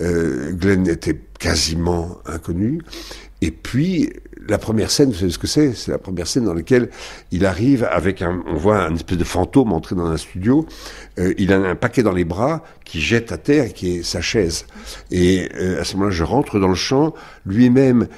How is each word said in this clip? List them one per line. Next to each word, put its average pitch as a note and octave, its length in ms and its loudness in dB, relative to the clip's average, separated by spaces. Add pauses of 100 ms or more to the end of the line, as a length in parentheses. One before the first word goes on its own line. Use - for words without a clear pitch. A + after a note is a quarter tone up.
Euh, E2 520 -2
Glenn F#2 360 2
était D#2+ 320 -2 (200)
quasiment E2+ 840 -2
inconnu, F#2 540 -4 (640)
et - 80 -2
puis E3 640 -2 (340)
la G#2 120 0
première G#2+ 320 -2
scène, C#3+ 200 4
vous G2+ 80 -2
savez F2+ 120 0
ce - 80 -4
que - 80 -6
c'est ? D3 260 2
C'est - 180 -8
la D2 80 -2
première F2 280 -8
scène A#2+ 180 0
dans G2 80 0
laquelle A2+ 380 2 (400)
il F#2 160 2
arrive A2 440 2
avec F2 300 0
un, F2+ 260 -2
on E2 100 -4
voit F#2+ 280 2
un E2 100 -2
espèce E2+ 220 -4
de E2 80 2
fantôme G2 480 2
entrer D#2+ 220 -2
dans F2 120 -2
un D#2+ 120 -2
studio, B2 480 0 (520)
euh, F#2 200 2
il F#2+ 140 2
a G2 40 4
un F#2+ 180 2
paquet A#2+ 280 0
dans G#2 100 2
les F2+ 120 2
bras A2+ 380 -2 (220)
qui - 160 -8
jette A2+ 320 0
à E2+ 60 -6
terre, C#3+ 340 2
qui F2+ 240 -4
est E2+ 60 -6
sa F2 180 -6
chaise. E2 460 0 (440)
Et, F2+ 380 2 (100)
euh, F2+ 220 -2
à F2 40 -2
ce - 100 -8
moment-là, G2 160 0
je E2 140 -2
rentre G#2+ 340 0
dans F#2+ 100 4
le F#2 60 4
champ, C#3 400 0 (320)
lui-même B2 600 6 (120)